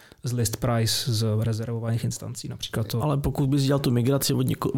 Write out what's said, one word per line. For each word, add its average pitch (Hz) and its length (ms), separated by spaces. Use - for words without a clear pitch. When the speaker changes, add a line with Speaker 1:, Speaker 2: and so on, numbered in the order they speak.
Speaker 1:
z 123 80
list 113 240
price 117 560
z 110 120
rezervovaných 113 640
instancí, 113 440
například 117 380
to. 117 160
Speaker 2:
Ale 143 140
pokud 143 320
bys 139 140
dělal 139 180
tu 143 100
migraci 131 440
od 123 120
něko-, - 320